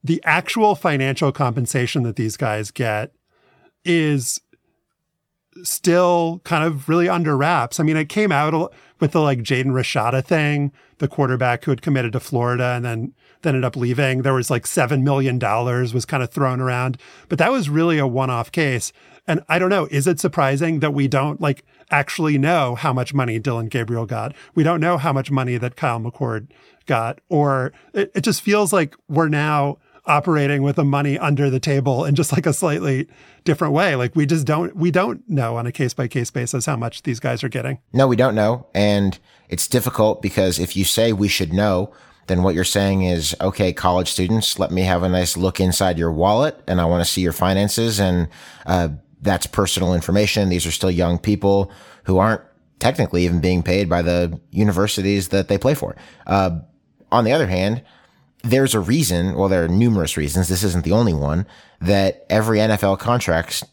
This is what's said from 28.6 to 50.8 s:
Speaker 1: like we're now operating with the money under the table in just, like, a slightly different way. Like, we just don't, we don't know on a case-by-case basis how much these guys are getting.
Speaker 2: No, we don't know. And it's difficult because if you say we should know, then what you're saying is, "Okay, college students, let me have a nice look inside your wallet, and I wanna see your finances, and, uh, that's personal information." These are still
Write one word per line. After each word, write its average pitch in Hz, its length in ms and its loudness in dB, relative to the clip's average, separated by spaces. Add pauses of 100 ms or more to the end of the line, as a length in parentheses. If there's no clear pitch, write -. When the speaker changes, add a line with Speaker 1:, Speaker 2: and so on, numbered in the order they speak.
Speaker 1:
like 170 240 0 (140)
we're 156 180 2
now 147 500 0 (300)
operating 143 560 2
with 139 140 0
the 165 60 2
money 143 360 0
under 143 280 0
the 131 120 0
table 139 460 0
in 143 100 2
just, 156 160 0
like, - 160 0
a 151 60 2
slightly 151 540 -2 (360)
different 151 280 0
way. 165 240 2
Like, 127 200 -2
we 151 100 4
just 147 220 0
don't, 156 280 -2
we 170 140 0
don't 180 400 -2
know 117 280 -2
on 120 100 -6
a 120 40 -6
case-by-case 123 600 -4
basis 123 340 -4
how 147 100 -2
much 117 280 -8
these 120 160 -4
guys 123 240 -4
are 127 60 -6
getting. 131 280 -6 (160)
Speaker 2:
No, 135 140 4
we 123 80 4
don't 123 180 4
know. 110 400 0
And 101 460 2 (300)
it's - 180 -4
difficult 113 560 0
because 95 340 2
if 90 180 -4
you 95 100 0
say 113 280 2
we 101 140 0
should 90 260 -2
know, 98 400 0 (320)
then 90 160 2
what 92 140 2
you're 90 80 0
saying 98 400 0
is, 87 380 -2
"Okay, 92 300 0
college 90 400 0
students, 107 460 -2
let 92 140 -2
me 92 100 0
have 90 220 2
a 92 60 2
nice 90 280 0
look 92 220 -2
inside 92 400 0
your 85 120 0
wallet, 104 560 0
and 90 140 0
I 85 40 2
wanna 85 200 2
see - 160 -2
your 87 100 0
finances, 101 680 0
and, 90 280 2 (380)
uh, 85 240 0 (320)
that's 92 240 0
personal 92 480 0
information." 98 560 0
These 87 160 0
are 82 60 -4
still 95 200 -2